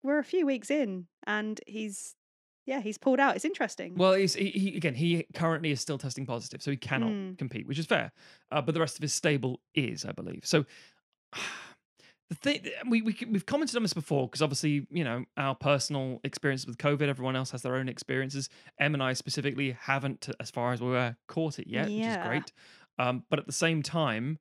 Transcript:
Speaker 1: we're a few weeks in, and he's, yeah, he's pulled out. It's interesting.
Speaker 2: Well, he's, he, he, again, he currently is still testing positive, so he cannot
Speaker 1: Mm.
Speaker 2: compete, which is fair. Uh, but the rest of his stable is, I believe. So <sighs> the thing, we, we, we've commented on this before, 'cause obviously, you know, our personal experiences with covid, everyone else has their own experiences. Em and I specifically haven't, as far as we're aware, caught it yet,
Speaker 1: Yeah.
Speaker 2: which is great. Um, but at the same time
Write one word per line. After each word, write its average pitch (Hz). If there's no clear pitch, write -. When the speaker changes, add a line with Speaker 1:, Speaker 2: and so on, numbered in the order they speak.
Speaker 1:
we're 277
a 285
few 370
weeks 262
in, 202
and 214
he's, 214
yeah, 262
he's 214
pulled 262
out. 277
It's -
interesting. 196
Speaker 2:
Well, 185
he's, 190
he, 196
he, 190
again, 151
he 170
currently 165
is 135
still 147
testing 131
positive, 120
so 143
he 139
cannot 117
Speaker 1:
Mm. 190
Speaker 2:
compete, 117
which 139
is 160
fair. 139
Uh, 147
but 151
the 165
rest 160
of -
his 147
stable 131
is, 131
I -
believe. -
So 151
<sighs> -
the 175
thing, 269
we, 226
we, 220
we've 202
commented 285
on 240
this 208
before, 143
'cause 127
obviously, 143
you 135
know, 120
our 139
personal 135
experiences 139
with 120
covid, 147
everyone 131
else 131
has 127
their 127
own 131
experiences. 135
Em 147
and 139
I 131
specifically 135
haven't, 135
as -
far 123
as 120
we're 123
aware, 123
caught 160
it -
yet, 135
Speaker 1:
Yeah. 214
Speaker 2:
which 220
is 175
great. 135
Um, 127
but 151
at -
the 139
same 165
time 143